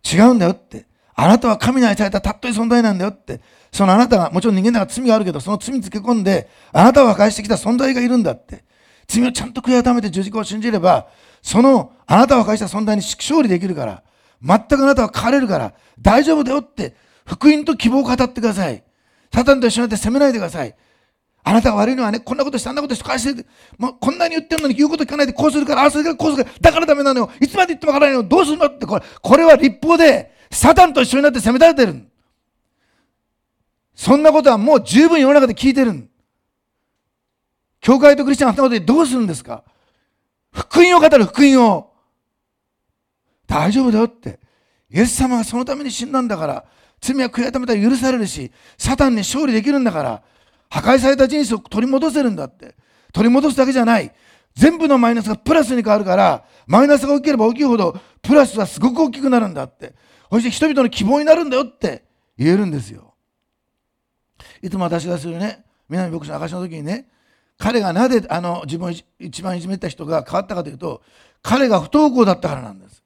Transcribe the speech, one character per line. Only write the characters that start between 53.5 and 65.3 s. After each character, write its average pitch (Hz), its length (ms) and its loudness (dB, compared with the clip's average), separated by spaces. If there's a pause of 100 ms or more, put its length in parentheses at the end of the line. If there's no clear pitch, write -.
す - 60 -6
だ 269 80 2
け 269 80 0
じ 262 60 0
ゃ 240 60 0
な 226 160 2
い。 123 120 -12 (420)
全 330 220 4
部 320 120 -2
の 277 100 4
マ 233 140 2
イ - 20 -2
ナ 233 80 -4
ス 208 60 -8
が 220 80 -4
プ - 180 -2
ラ 311 100 4
ス 247 100 -4
に 233 80 -2
変 214 100 0
わ 208 60 2
る 208 60 -4
か 185 120 0
ら、 175 280 0 (220)
マ 214 180 4
イ 285 40 2
ナ 285 100 4
ス 254 80 -4
が 285 80 0
大 277 60 0
き - 40 -16
け 302 60 0
れ 269 60 0
ば 220 100 0
大 233 80 0
き 262 60 -10
い 294 40 2
ほ 240 120 0
ど、 185 220 -4 (220)
プ 247 140 0
ラ 285 120 6
ス 214 120 -8
は 196 80 -4
す - 120 -14
ご 240 140 0
く 302 80 -4
大 294 100 2
き 269 100 -14
く 269 100 -2
な 240 100 2
る 208 80 -4
ん 170 60 -12
だ 135 100 -8
っ 131 40 -14
て。 - 260 -20 (360)
そ 214 80 0
し 233 40 0
て 240 80 -2
人 302 180 -2
々 277 140 0
の 240 80 0
希 - 140 -6
望 262 140 0
に 302 60 -2
な 320 100 4
る 339 100 0
ん 285 60 -8
だ 254 60 -2
よ 269 80 -2
っ - 20 -8
て - 380 -10 (320)
言 135 120 -2
え 180 80 2
る 202 100 -2
ん 170 40 -6
で 147 100 -8
す 107 100 -16
よ。 - 240 -20 (1500)
い 185 60 -14
つ 196 80 -10
も 185 80 -4
私 170 240 -6
が 175 100 -6
す 147 80 -12
る 170 120 -12